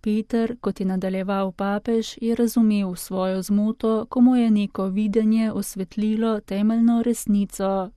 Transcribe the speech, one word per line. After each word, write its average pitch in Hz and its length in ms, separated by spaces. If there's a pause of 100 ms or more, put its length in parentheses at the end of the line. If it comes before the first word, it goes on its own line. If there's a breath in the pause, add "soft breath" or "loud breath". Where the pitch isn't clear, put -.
Peter, 226 600
kot 196 200
je 190 60
nadaljeval 190 640
papež, 208 680
je 233 140
razumel 214 600
svojo 185 480
zmoto, 220 680
ko 254 120
mu 254 160
je 233 140
neko 202 360
videnje 214 680
osvetlilo 214 880
temeljno 226 640
resnico. 202 960